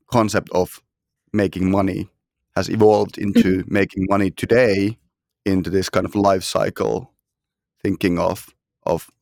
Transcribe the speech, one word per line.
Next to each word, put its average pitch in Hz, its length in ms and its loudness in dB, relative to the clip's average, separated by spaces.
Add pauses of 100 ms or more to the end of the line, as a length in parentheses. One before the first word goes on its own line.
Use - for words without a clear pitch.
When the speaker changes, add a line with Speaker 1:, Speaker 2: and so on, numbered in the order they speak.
Speaker 1:
concept 110 460 0
of - 280 -2 (520)
making 92 360 0
money 98 400 -2 (460)
has 95 140 -2
evolved 107 500 4
into 95 400 2
Speaker 2:
Mm-hmm. - 140 -6
Speaker 1:
making 98 360 0
money 98 220 0
today, 107 680 0 (480)
into 95 240 0
this 92 200 -2
kind - 160 0
of - 100 -10
life 98 280 2
cycle - 680 -4 (720)
thinking 92 360 0
of, 90 280 -4 (380)
of - 240 -2 (120)